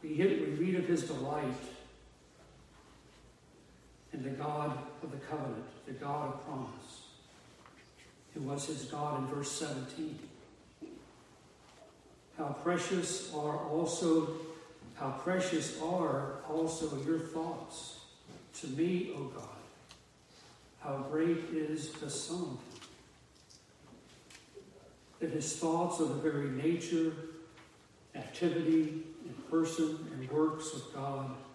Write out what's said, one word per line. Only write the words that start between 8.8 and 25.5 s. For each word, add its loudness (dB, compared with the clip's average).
God -2
in 0
verse -2
seventeen. -4
"How -2
precious 2
are 0
also, 4
how -2
precious 2
are 0
also 0
your 2
thoughts -6
to -6
me, 2
O -4
God. -8
How -2
great 4
is -2
the -6
sum -2
of -8
them." -16
That -2
his 0